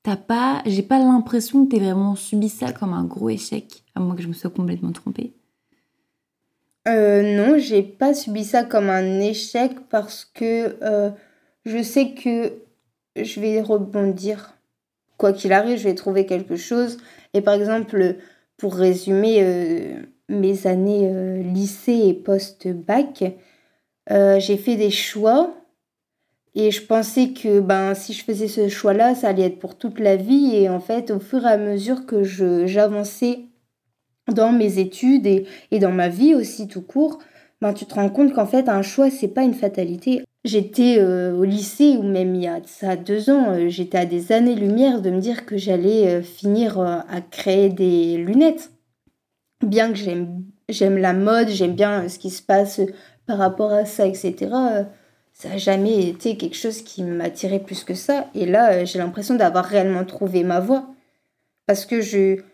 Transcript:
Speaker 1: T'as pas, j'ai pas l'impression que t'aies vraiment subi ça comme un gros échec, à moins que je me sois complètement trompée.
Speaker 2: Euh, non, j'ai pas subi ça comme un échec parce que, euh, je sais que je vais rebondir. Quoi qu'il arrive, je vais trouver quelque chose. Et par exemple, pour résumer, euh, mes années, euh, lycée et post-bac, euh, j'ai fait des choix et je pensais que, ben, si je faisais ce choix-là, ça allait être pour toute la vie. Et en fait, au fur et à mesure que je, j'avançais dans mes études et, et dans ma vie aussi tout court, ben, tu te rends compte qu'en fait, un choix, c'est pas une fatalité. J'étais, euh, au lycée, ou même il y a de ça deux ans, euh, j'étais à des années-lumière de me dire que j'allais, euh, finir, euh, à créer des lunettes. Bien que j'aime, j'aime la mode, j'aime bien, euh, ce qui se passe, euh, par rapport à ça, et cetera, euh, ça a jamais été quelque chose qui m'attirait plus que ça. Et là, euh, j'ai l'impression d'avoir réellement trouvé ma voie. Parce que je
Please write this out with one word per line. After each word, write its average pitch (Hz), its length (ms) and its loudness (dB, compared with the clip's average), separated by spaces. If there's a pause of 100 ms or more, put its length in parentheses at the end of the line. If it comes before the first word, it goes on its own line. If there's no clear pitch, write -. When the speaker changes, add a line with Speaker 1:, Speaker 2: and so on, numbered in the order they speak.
Speaker 1:
T'as 202 140 -2
pas, 247 500 -2
j'ai 196 160 0
pas 254 160 2
l'impression 254 680 4
que 269 60 -2
t'aies 220 120 2
vraiment 196 320 0
subi 214 320 -2
ça - 240 -6
comme 185 220 -6
un 170 100 -4
gros 185 260 -4
échec, - 540 -8 (120)
à - 40 -8
moins 180 160 -2
que 175 60 -10
je 170 80 -8
me 170 40 -8
sois 175 160 -8
complètement 175 440 -4
trompée. - 400 -10 (1500)
Speaker 2:
Euh, 208 480 4
non, 233 220 4
j'ai 220 260 2
pas 269 300 0
subi 214 320 -6
ça 240 180 2
comme 214 260 0
un 190 300 0
échec 220 540 -2 (160)
parce 214 340 -6
que, 226 580 -4
euh, 208 280 0 (560)
je 226 180 -4
sais 269 300 0
que 233 400 -4 (680)
je 214 200 -8
vais 214 180 0
rebondir. 202 920 -4 (640)
Quoi 196 160 2
qu'il 196 180 -2
arrive, 220 260 2
je 196 60 -8
vais 190 120 0
trouver 190 300 0
quelque 185 300 -4
chose. 240 420 -4 (360)
Et 202 80 2
par 202 140 2
exemple, 208 600 0 (400)
pour 190 200 -6
résumer, 190 680 2
euh, 170 600 -2 (280)
mes 196 360 -2
années, 190 460 2
euh, 185 320 -6
lycée 196 640 -2
et 185 80 6
post-bac, 196 1200 -2 (760)
euh, 196 280 6
j'ai 196 160 0
fait 214 220 -2
des 208 140 2
choix 226 640 0 (1000)
et 214 160 2
je 202 120 -8
pensais 226 460 0
que, 214 300 0
ben, 190 340 0
si 196 200 -10
je - 100 -14
faisais 214 240 -4
ce 208 220 0
choix-là, 214 440 2
ça 247 160 -2
allait 190 140 2
être 185 160 -2
pour - 180 -14
toute 220 220 -8
la 202 160 4
vie. 247 400 2
Et 196 120 4
en 180 120 -2
fait, 233 320 -4
au 202 80 -2
fur 240 260 -4
et 240 40 4
à 214 80 4
mesure 208 480 -4
que 208 180 0
je, 185 420 0
j'avançais 208 760 -2 (920)
dans 220 180 2
mes 214 280 2
études 220 480 2
et, 196 180 2 (260)
et 214 80 0
dans 190 120 2
ma 175 180 0
vie 240 240 4
aussi 220 340 -2
tout 190 140 -12
court, 302 380 -2 (420)
ben, 208 120 0
tu 208 120 -10
te - 80 -20
rends 202 160 0
compte 277 240 2
qu'en 220 140 2
fait, 254 200 2
un 202 140 2
choix, 269 300 2
c'est 269 160 -4
pas 262 160 -2
une 247 100 2
fatalité. 196 680 -4 (200)
J'étais, 214 540 2
euh, 180 380 2
au 180 80 2
lycée, 208 540 2
ou 214 60 -2
même 185 300 0
il 180 100 -2
y 175 40 -4
a 170 140 -6
de - 60 -20
ça 190 280 -4
deux 208 340 -2
ans, 269 220 4
euh, 175 180 0
j'étais 180 280 -4
à 180 80 2
des 175 260 -2
années-lumière 233 680 4
de 185 100 -2
me 185 80 0
dire 233 260 -6
que 208 120 -8
j'allais, 190 500 2
euh, 175 140 0
finir, 202 580 -2
euh, 175 200 -2 (100)
à 175 120 -8
créer 196 480 2
des 175 480 2
lunettes. 262 540 2 (920)
Bien 220 240 2
que 208 80 -4
j'aime, 175 460 -6 (260)
j'aime 196 280 2
la 185 160 2
mode, 220 360 2
j'aime 185 240 0
bien, 202 320 0
euh, - 20 -8
ce 180 100 -12
qui 190 120 -10
se 185 120 -14
passe, 202 380 0
euh, 190 60 2 (420)
par 214 100 -4
rapport 196 360 0
à 208 100 2
ça, 208 240 0
et 190 60 -2
cetera, 196 580 -4
euh, 202 120 -2 (500)
ça - 180 -16
a 190 60 -8
jamais 196 500 2
été 196 300 -6
quelque 165 180 -8
chose 220 280 -8
qui - 200 -12
m'attirait 175 560 -4
plus 190 240 -12
que 180 100 -10
ça. 277 400 -4
Et 185 120 -4
là, 208 260 4
euh, 180 140 0
j'ai 180 140 -8
l'impression 202 360 -4
d'avoir 180 300 2
réellement 190 400 0
trouvé 185 400 -4
ma 180 160 0
voie. 262 260 -2 (800)
Parce 196 200 0
que 233 140 -2
je 196 380 0 (160)